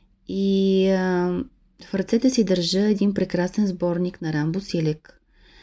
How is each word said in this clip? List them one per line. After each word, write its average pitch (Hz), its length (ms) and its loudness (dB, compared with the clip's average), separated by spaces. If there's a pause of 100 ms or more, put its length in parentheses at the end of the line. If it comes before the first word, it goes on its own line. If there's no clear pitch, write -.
(280)
И, 190 600 2
а, 185 420 0 (540)
в - 100 -8
ръцете 226 360 0
си 240 140 2
държа 180 360 0
един 202 340 2
прекрасен 185 520 -2
сборник 180 560 -4
на 156 100 -4
Рамбо 160 280 -2
Силек 160 600 -6 (420)